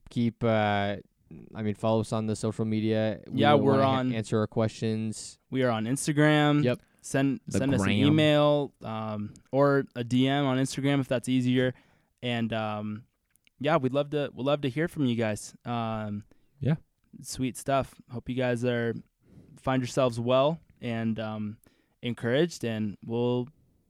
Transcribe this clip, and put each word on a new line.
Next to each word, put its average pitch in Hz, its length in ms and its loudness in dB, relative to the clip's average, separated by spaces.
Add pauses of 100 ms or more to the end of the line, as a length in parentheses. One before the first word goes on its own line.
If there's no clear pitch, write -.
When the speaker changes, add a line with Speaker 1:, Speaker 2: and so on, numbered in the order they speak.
(100)
Speaker 1:
keep, 117 320 -2
uh, 104 540 2 (580)
I 107 80 -8
mean, 107 120 -2
follow 113 260 2
us 107 120 -4
on 110 140 -2
the 107 100 -2
social 110 280 -4
media. 110 640 0
We 131 120 -2
Speaker 2:
Yeah, 147 140 6
Speaker 1:
will 143 100 6
Speaker 2:
we're 139 80 4
Speaker 1:
wanna 135 100 4
a-, 135 40 4
Speaker 2:
on 131 280 0
Speaker 1:
answer 113 240 -2
our 107 80 0
questions. 110 920 -4 (120)
Speaker 2:
We 131 140 0
are 123 60 4
on 110 160 0
Instagram. 147 800 4
Speaker 1:
Yep. 123 160 0 (200)
Speaker 2:
Send, 139 480 0
Speaker 3:
The - 100 -2
Speaker 2:
send 139 160 0
us 127 80 2
an 95 40 2
Speaker 3:
gram. 98 120 2
Speaker 2:
email, 147 720 4 (120)
um, 110 480 -6 (200)
or 139 320 4 (120)
a 123 80 -4
D 127 240 2
M 143 160 0
on 131 140 0
Instagram 135 420 0
if 131 80 -2
that's 123 200 -2
easier. 127 440 2 (500)
And, 117 300 -2
um, 107 520 -6 (560)
yeah, 147 160 2
we'd 131 180 0
love 143 160 -2
to, 143 240 -4
we'd 120 100 -8
love 143 180 0
to 143 60 -2
hear 147 200 -2
from 147 180 -2
you 120 80 2
guys. 110 400 -4 (100)
Um, 110 600 -6 (360)
Speaker 3:
Yeah. 139 140 2 (480)
Speaker 2:
sweet 127 340 -6
stuff. 135 380 -2 (160)
Hope 120 180 -12
you 123 60 -6
guys 123 300 -2
are, 117 300 -2 (680)
find 131 180 0
yourselves 123 400 0
well 131 400 2 (220)
and, 113 380 -4
um, 107 360 -8 (460)
encouraged, 123 640 -2
and 107 320 -4 (100)
we'll 123 420 -2 (420)